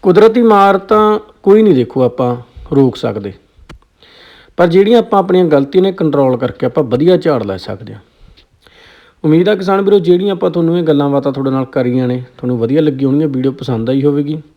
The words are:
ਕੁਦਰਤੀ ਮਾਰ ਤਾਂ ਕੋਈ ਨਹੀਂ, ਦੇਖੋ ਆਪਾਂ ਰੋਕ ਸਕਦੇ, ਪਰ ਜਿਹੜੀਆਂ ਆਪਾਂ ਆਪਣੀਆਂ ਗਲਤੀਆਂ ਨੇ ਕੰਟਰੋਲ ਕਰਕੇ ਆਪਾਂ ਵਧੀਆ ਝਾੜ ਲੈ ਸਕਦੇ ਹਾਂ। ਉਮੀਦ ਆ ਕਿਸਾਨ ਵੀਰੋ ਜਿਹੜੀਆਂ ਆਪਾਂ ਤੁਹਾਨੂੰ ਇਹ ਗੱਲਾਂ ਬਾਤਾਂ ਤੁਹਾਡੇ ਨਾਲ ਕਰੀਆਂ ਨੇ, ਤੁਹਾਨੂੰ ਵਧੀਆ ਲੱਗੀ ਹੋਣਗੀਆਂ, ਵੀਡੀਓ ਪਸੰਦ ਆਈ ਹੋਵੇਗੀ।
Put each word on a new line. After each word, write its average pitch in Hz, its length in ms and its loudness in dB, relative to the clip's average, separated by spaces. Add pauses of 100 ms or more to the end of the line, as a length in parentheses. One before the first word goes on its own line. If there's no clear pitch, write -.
ਕੁਦਰਤੀ 214 400 4
ਮਾਰ 196 360 4
ਤਾਂ 214 400 0 (240)
ਕੋਈ 202 180 4
ਨਹੀਂ, 208 140 4
ਦੇਖੋ 127 280 -2
ਆਪਾਂ 123 320 -2 (400)
ਰੋਕ 135 200 2
ਸਕਦੇ, 101 380 -8 (1200)
ਪਰ 175 100 2
ਜਿਹੜੀਆਂ 202 320 4
ਆਪਾਂ 202 200 0
ਆਪਣੀਆਂ 185 260 2
ਗਲਤੀਆਂ 151 380 2
ਨੇ 190 80 0
ਕੰਟਰੋਲ 143 460 0
ਕਰਕੇ 123 280 -6
ਆਪਾਂ 143 200 -2
ਵਧੀਆ 147 320 2
ਝਾੜ 139 260 -2
ਲੈ 98 160 -6
ਸਕਦੇ - 340 -14
ਹਾਂ। 104 60 -20 (1200)
ਉਮੀਦ 165 260 2
ਆ 208 60 2
ਕਿਸਾਨ 190 260 -2
ਵੀਰੋ 196 180 2
ਜਿਹੜੀਆਂ 180 320 0
ਆਪਾਂ 185 200 -4
ਤੁਹਾਨੂੰ 170 260 0
ਇਹ 175 60 -2
ਗੱਲਾਂ 143 260 0
ਬਾਤਾਂ 139 220 -2
ਤੁਹਾਡੇ 135 200 -4
ਨਾਲ 131 200 -2
ਕਰੀਆਂ 127 360 -2
ਨੇ, 127 140 -4 (160)
ਤੁਹਾਨੂੰ 123 220 -4
ਵਧੀਆ 131 220 -2
ਲੱਗੀ 139 240 -2
ਹੋਣਗੀਆਂ, 147 220 0
ਵੀਡੀਓ 131 260 -4
ਪਸੰਦ 117 360 -6
ਆਈ 135 140 -2
ਹੋਵੇਗੀ। 147 380 -4 (160)